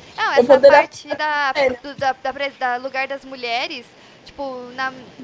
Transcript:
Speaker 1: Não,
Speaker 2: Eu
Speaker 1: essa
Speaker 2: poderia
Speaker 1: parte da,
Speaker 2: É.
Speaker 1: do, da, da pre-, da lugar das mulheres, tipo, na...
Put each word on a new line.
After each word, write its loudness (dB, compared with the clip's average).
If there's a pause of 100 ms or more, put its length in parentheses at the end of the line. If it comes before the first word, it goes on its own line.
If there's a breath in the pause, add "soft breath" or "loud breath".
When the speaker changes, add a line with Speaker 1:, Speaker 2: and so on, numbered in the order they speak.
(160)
Speaker 1:
Não, -4
Speaker 2:
Eu -2
Speaker 1:
essa 4 (120)
Speaker 2:
poderia 8
Speaker 1:
parte -2
da, -2
Speaker 2:
É. 2
Speaker 1:
do, -12
da, -4 (100)
da -6
pre-, -6
da -2
lugar -6
das -12
mulheres, -8 (400 soft breath)
tipo, -14 (320)
na... -6 (320)